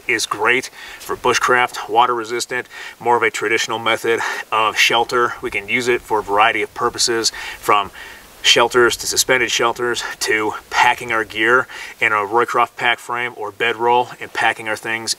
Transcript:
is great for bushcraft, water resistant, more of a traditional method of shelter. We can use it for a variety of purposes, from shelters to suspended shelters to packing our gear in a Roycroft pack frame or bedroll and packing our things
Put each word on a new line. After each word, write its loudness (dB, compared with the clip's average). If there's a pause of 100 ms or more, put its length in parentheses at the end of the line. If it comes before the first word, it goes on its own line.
is 0
great 0 (260)
for -8
bushcraft, 2
water 2
resistant, -4 (320)
more 2
of 2
a 4
traditional 0
method 0 (320)
of 2
shelter. 2
We -6
can -8
use -2
it 2
for -2
a -2
variety 2
of -6
purposes, 0 (280)
from 2 (500)
shelters 4
to -8
suspended 2
shelters 0 (180)
to 0 (160)
packing 0
our 0
gear 2 (340)
in 4
a 2
Roycroft 0
pack 0
frame -6
or -8
bedroll 0 (100)
and -14
packing -2
our -2
things -4